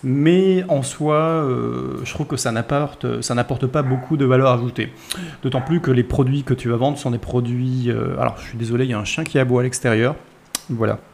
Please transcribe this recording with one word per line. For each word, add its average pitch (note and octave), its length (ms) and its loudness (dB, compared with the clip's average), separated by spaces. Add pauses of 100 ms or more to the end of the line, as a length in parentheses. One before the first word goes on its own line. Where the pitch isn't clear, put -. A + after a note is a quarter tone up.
Mais F3+ 640 4
en C#3 140 2
soi, D3+ 320 -2
euh, C3 880 -2
je - 100 -10
trouve D3 140 -6
que C3+ 100 -4
ça A#2+ 140 -2
n'apporte, A#2+ 680 -2
ça B2 120 -4
n'apporte A#2+ 320 0
pas D3 160 0
beaucoup C3 360 0
de C#3 80 4
valeur B2+ 260 6
ajoutée. A#2+ 420 -2 (480)
D'autant C3 200 -2
plus E3 200 0
que D3 80 0
les B2 140 6
produits C3+ 400 2
que C3 100 -2
tu B2 160 -2
vas A#2 80 0
vendre C#3 220 0
sont B2+ 100 -4
des A#2+ 80 -2
produits, B2 720 -2
euh, B2+ 300 -2
alors, A#2+ 180 0
je - 120 -16
suis A#2 100 -10
désolé, A#2+ 260 0
il B2+ 60 -2
y - 20 -2
a G#2 60 -2
un G2+ 60 -4
chien D#3+ 180 -4
qui D3 160 0
aboie B2 220 4
à - 20 0
l'extérieur. B2 520 2 (540)
Voilà. A2 300 0 (140)